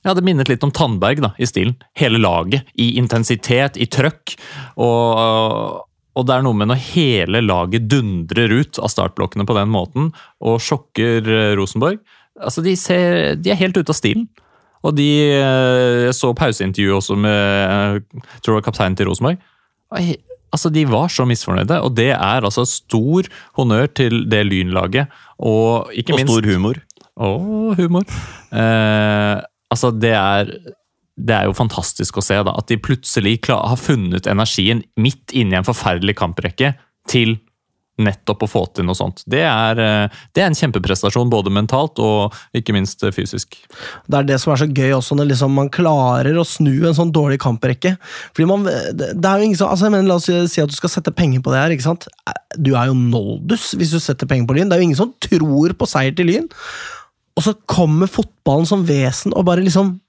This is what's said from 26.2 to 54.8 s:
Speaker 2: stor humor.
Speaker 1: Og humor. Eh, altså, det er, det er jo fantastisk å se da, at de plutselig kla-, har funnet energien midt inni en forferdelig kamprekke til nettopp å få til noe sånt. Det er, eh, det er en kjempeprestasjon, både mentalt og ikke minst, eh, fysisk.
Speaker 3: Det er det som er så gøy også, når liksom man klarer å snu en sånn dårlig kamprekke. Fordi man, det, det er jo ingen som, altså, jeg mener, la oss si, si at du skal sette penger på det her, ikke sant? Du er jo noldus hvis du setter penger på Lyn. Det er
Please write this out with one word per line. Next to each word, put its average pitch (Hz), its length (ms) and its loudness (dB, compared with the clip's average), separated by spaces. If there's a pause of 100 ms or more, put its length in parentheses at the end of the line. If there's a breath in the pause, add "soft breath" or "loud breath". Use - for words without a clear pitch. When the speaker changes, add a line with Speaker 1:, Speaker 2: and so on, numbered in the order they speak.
Speaker 2:
stor 110 180 2
humor. 98 240 0 (420)
Speaker 1:
Og 202 600 -2
humor. 175 280 2 (460 loud breath)
Eh, 107 840 2 (340)
altså, 123 220 0
det 113 240 2
er, 101 380 0 (640)
det 113 180 0
er 98 140 2
jo - 20 -4
fantastisk - 640 -4
å 101 80 -4
se 101 180 0
da, 92 140 -2
at - 140 -6
de 113 100 0
plutselig 113 640 -2
kla-, 120 240 0
har 123 80 0
funnet 95 540 -2
energien 107 520 0 (140)
midt - 400 -2
inni 95 220 2
en 92 80 0
forferdelig 98 500 -2
kamprekke 107 580 -2 (360 soft breath)
til 113 260 2 (640)
nettopp 104 460 -2
å - 20 -8
få 104 120 0 (120)
til 90 160 -4
noe 92 80 -2
sånt. 95 220 -6 (100)
Det 143 160 0
er, 113 400 0
eh, 107 360 0 (120)
det - 80 0
er 196 80 2
en 151 80 0
kjempeprestasjon, 107 720 0
både 101 240 0
mentalt 131 480 0
og 107 320 0 (240 loud breath)
ikke 113 160 -2
minst, 98 320 -2
eh, 98 80 0
fysisk. - 460 -8 (500 loud breath)
Speaker 3:
Det 143 80 0
er 139 80 2
det 135 160 0
som 151 140 0
er 131 80 2
så 151 100 0
gøy 135 240 2
også, 143 220 0
når 147 160 2
liksom 135 180 2
man 139 160 0
klarer 139 720 2
å 165 80 0
snu 147 400 2
en 160 80 2
sånn 170 160 0
dårlig 147 320 2
kamprekke. 131 540 0 (340 loud breath)
Fordi 160 160 2
man, 202 160 2
det, 135 460 -4 (100)
det 180 80 2
er 196 80 4
jo 208 140 2
ingen 175 100 0
som, 196 80 2
altså, 196 220 2
jeg - 80 4
mener, 190 100 2
la 180 80 4
oss 175 140 0
si, 175 80 2 (100)
si 160 160 0
at 143 80 -4
du - 60 -8
skal 180 180 -4
sette 160 160 -2
penger 131 320 2
på 131 80 0
det 131 80 2
her, 160 160 0
ikke 127 140 -2
sant? - 180 -6 (480)
Du 135 160 2
er 123 160 2
jo 131 80 2
noldus 120 800 0
hvis 165 160 0
du 165 80 0
setter 139 260 -2
penger 123 220 0
på 135 80 2
Lyn. 190 160 0
Det 175 60 4
er - 20 4